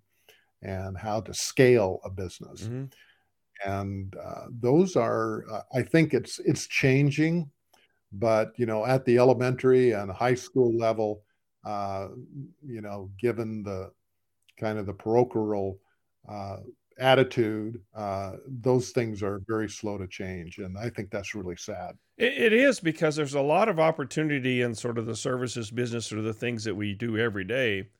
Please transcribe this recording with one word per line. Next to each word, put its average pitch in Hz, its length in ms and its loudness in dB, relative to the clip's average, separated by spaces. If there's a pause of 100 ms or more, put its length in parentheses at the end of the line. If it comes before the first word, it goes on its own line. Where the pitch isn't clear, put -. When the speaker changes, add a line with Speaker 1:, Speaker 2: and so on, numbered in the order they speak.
(600)
Speaker 1:
and 95 360 -8
how 107 220 -4
to 98 140 -10
scale 117 720 4
a 101 40 -10
business. 95 520 -12
Speaker 2:
Mm-hmm. 123 240 -8 (840)
Speaker 1:
And, 98 460 -6
uh, - 300 -12 (160)
those 160 340 4
are, 113 560 0
uh, 104 100 -8 (120)
I 127 80 2
think 156 320 4
it's, - 260 -2
it's - 280 0
changing, 147 840 2 (640)
but, 110 440 2
you 120 80 0
know, 110 200 0
at 131 200 2
the 120 120 6
elementary 127 720 6
and 101 200 -2
high 120 240 2
school 123 420 2
level, 110 460 0 (420)
uh, 98 420 -6 (580)
you 117 160 -10
know, 101 380 -10
given 110 440 -2
the 95 280 -8 (680)
kind 107 200 -2
of 101 60 -6
the 98 80 -6
parochial, 107 840 2 (480)
uh, 98 300 -10 (400)
attitude, 117 840 4 (160)
uh, 98 380 -6 (140)
those 127 440 0
things 110 320 -2
are 101 240 -4
very 110 220 -2
slow 104 280 -8
to 95 100 -8
change. 92 500 -10
And 95 200 -10
I 117 120 -6
think 101 220 -10
that's 101 240 -8
really 92 200 -8
sad. 92 400 -12 (220)
Speaker 2:
It, 247 160 2
it 233 200 2
is, 254 260 6
because 156 360 0
there's 143 200 -2
a 143 60 2
lot 165 280 4
of 165 100 0
opportunity 147 840 2
in 120 140 0
sort 117 220 -4
of 113 80 -2
the 113 100 -4
services 120 560 -4
business 117 400 -4
or 110 100 -4
the 110 120 -2
things 117 320 -4
that 104 100 -2
we 104 180 -4
do 110 240 -4
every 104 280 -2
day, 110 420 0 (120)